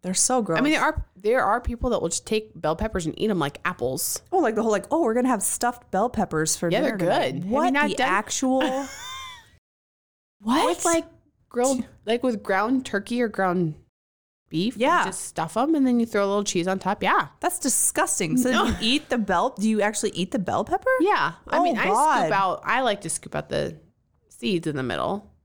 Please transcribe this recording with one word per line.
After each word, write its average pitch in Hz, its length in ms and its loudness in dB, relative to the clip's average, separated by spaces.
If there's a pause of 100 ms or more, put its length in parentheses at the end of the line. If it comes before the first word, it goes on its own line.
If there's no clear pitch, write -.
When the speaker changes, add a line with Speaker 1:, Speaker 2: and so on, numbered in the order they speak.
Speaker 1:
They're 185 140 -4
so 247 260 2
gross. 165 160 0
Speaker 2:
I - 40 2
mean, 294 120 2
there - 80 2
are, 311 240 0 (100)
there 214 280 0
are 226 180 2
people 240 300 -4
that 202 100 2
will 170 80 -2
just - 160 -6
take 214 340 -4
bell 160 160 0
peppers 202 300 -4
and 156 140 -4
eat 220 100 0
'em 190 100 0
like 143 260 -2
apples. - 560 -4 (100)
Speaker 1:
Oh, 381 80 2
like, 220 160 2
the 208 80 0
whole, 220 80 2
like, 202 180 0
"Oh, 330 140 2
we're 226 100 0
gonna 247 140 2
have 226 160 0
stuffed - 480 -4
bell 208 180 0
peppers 160 460 0
for 170 140 -2
Speaker 2:
Yeah, 208 120 2
Speaker 1:
dinner 240 160 0
Speaker 2:
they're 175 120 0
Speaker 1:
tonight." 233 220 2
Speaker 2:
good. 127 40 -8
Have 180 100 -6
you 202 60 -4
Speaker 1:
What 294 220 2
Speaker 2:
not 294 160 4
Speaker 1:
the - 60 -2
Speaker 2:
done 240 140 0
Speaker 1:
actual 254 520 0
Speaker 2:
<laughs> - 1800 -10
Speaker 1:
What? 262 260 2 (120)
Speaker 2:
With, - 80 -6
like, 330 200 2 (440)
grilled, 254 360 0 (200)
like, 240 180 0
with 233 180 0
ground 220 440 2
turkey 226 360 -2
or 233 60 2
ground 180 480 0 (760)
beef. 202 260 -2
You 226 120 0
Speaker 1:
Yeah. 330 180 2
Speaker 2:
just 190 200 -6
stuff - 300 -8
'em 294 200 2
and 269 100 4
then 247 140 4
you 226 80 2
throw 202 180 0
a - 20 -2
little 202 160 0
cheese 180 240 0
on 190 120 0
top. 190 240 -2
Yeah. 311 240 2 (120)
Speaker 1:
That's 359 200 -2
disgusting. - 760 0
So 247 140 2
Speaker 2:
No. 349 140 4
Speaker 1:
you - 160 0
eat 247 280 0
the 254 100 0
bell, 180 320 0
do 202 180 -2
you 214 120 2
actually 214 300 0
eat 185 200 -4
the 254 80 0
bell 170 260 -2
pepper? 392 240 -2 (100)
Speaker 2:
Yeah. 269 340 2 (140)
I - 120 0
Speaker 1:
Oh, 359 40 4
Speaker 2:
mean, 330 140 2
I 233 120 0
Speaker 1:
God. 269 320 4
Speaker 2:
scoop 180 120 2
out, 196 320 0
I 240 160 2
like 208 200 0
to 160 80 -8
scoop - 260 -8
out 151 140 -6
the 151 280 -4 (520)
seeds 185 360 -4
in 151 100 -4
the 135 80 -4
middle. 123 480 -4 (140)